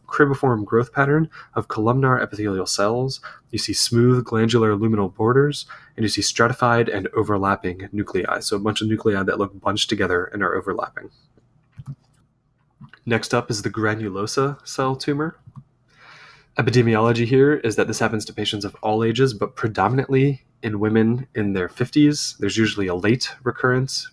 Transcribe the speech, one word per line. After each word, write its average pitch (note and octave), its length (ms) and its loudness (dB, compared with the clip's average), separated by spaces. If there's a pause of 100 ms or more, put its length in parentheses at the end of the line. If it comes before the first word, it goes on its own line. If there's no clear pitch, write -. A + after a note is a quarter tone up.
cribiform C3 580 2
growth A#2 260 0
pattern D3 380 2 (240)
of A2+ 140 -4
columnar B2 520 2
epithelial G#2 460 -4
cells. A#2+ 560 -2 (300)
You G#2+ 80 -6
see - 140 -6
smooth A#2+ 520 4
glandular A2+ 500 2
luminal G#2 380 0
borders, C3+ 540 2 (280)
and A2 80 -2
you G#2 60 0
see - 140 -2
stratified A#2 680 2
and F#2+ 260 -4
overlapping G2 760 -2
nuclei. F#2+ 480 -4
So - 180 -4
a - 20 -4
bunch G#2+ 220 -2
of G#2+ 60 -2
nuclei G#2+ 360 0
that F#2+ 140 0
look G2 240 -4
bunched G2+ 280 -2
together F2+ 360 0
and G#2 160 -8
are F2+ 140 0
overlapping. - 560 -6 (1900)
Next A2+ 280 0
up A#2+ 160 0
is G#2+ 120 -4
the G#2+ 80 -6
granulosa G#2+ 1000 -2
cell C3+ 280 -2
tumor. D3 420 -4 (1200)
Epidemiology A#2 680 4
here C3+ 300 6
is A2+ 200 -2
that G#2 120 2
this A2 120 -4
happens G#2+ 260 -2
to - 80 -14
patients G#2 320 -4
of F#2+ 160 -10
all A2 220 0
ages, A#2 300 2
but - 220 -6
predominantly C3 880 0 (200)
in G#2 160 -4
women A2 560 2
in G2+ 180 -2
their F2+ 160 -2
fifties. D3 680 0
There's G2+ 180 -2
usually G2+ 300 2
a F2+ 80 -2
late G#2 360 0 (120)
recurrence B2+ 680 -2